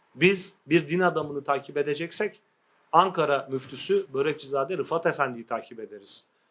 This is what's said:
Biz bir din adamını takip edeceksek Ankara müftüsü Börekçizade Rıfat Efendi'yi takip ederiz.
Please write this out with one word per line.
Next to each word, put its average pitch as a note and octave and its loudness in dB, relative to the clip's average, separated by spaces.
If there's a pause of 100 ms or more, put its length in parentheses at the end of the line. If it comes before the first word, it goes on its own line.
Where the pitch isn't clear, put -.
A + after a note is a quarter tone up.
(140)
Biz F3+ 2 (120)
bir D3+ 2
din E3+ 0
adamını D3 0
takip C#3 -2
edeceksek D#3 -2 (520)
Ankara D#3+ 4
müftüsü C3+ -2
Börekçizade C#3+ -2
Rıfat E3+ -2
Efendi'yi B2+ 0
takip A2+ -8
ederiz. G2+ -10 (240)